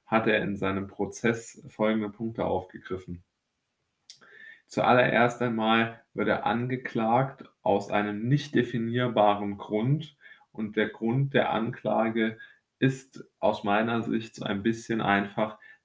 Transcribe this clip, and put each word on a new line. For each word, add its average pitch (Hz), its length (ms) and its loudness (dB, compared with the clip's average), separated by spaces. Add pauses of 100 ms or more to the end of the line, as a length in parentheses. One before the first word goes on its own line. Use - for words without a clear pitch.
hat 113 220 2
er 107 140 4
in 101 160 -4
seinem 95 300 -2
Prozess - 840 -4
folgende 110 400 0
Punkte 113 360 -6
aufgegriffen. 90 800 -6 (1400)
Zuallererst 120 760 4
einmal 113 600 0 (120)
wird 107 140 0
er - 180 0
angeklagt 123 1000 0 (160)
aus 101 280 0
einem 104 380 -2
nicht 143 280 0
definierbaren 110 1000 2
Grund 123 580 -2 (360)
und 107 240 -8
der 107 140 0
Grund 131 440 -2
der - 180 2
Anklage 110 840 0 (420)
ist - 440 -2 (160)
aus 107 240 0
meiner 113 380 2
Sicht 113 340 -4
so - 80 -10
ein 101 200 -4
bisschen 113 380 0
einfach, 101 560 0 (280)